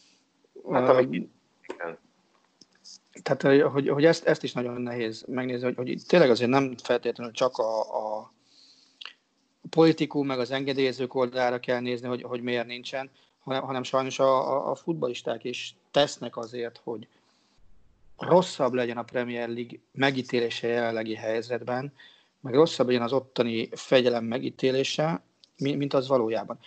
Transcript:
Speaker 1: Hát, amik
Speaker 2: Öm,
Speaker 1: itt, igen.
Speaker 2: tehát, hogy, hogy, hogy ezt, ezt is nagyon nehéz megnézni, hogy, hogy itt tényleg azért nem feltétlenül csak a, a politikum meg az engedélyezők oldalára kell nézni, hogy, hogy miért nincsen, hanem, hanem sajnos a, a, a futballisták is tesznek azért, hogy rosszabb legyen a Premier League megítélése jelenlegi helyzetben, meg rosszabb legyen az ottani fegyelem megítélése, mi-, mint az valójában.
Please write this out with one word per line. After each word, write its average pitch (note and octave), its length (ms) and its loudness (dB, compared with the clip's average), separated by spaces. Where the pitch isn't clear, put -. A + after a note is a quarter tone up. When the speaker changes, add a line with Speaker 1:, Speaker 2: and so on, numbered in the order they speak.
Speaker 1:
Hát, B2+ 160 2
amik B2+ 180 6
Speaker 2:
Öm, - 60 -6
Speaker 1:
itt, - 180 -6
igen. E2+ 320 -12
Speaker 2:
tehát, C3+ 200 -2
hogy, C#3 200 6
hogy, C#3 260 0
hogy D3 160 2
ezt, E3 200 4
ezt D#3 180 2
is C3 100 -6
nagyon A#2+ 280 -6
nehéz A#2+ 480 -6
megnézni, B2+ 360 -4
hogy, B2 120 -2
hogy B2+ 120 -6
itt - 180 -6
tényleg E3+ 240 8
azért A#2 200 4
nem C3 260 2
feltétlenül A#2+ 560 -2
csak B2+ 260 0
a, A2+ 220 0
a A2 520 -6
politikum D#3 560 2
meg C3 120 -2
az A#2+ 120 -2
engedélyezők C3+ 640 -2
oldalára B2 460 0
kell B2 200 -2
nézni, B2 280 -6
hogy, B2 140 -4
hogy B2 200 -6
miért B2 240 -2
nincsen, B2 440 -10
hanem, C3+ 240 -4
hanem C3 200 -6
sajnos C3 360 -2
a, C3+ 340 4
a, C#3 180 -2
a C#3+ 40 0
futballisták B2+ 720 -6
is - 300 -8
tesznek C#3 460 0
azért, A#2 480 -10
hogy A2 240 -10
rosszabb D#3 560 2
legyen A#2+ 260 -2
a A#2+ 40 -8
Premier A#2+ 460 -4
League A#2 300 -10
megítélése B2+ 760 0
jelenlegi A2+ 460 -2
helyzetben, A#2 760 -4
meg B2+ 140 -6
rosszabb D3 320 4
legyen B2 160 2
az A#2 100 -2
ottani A#2+ 600 -2
fegyelem A#2+ 520 2
megítélése, C3+ 960 -2
mi-, C#3 180 -2
mint C#3+ 200 -2
az C3 140 2
valójában. A2+ 580 0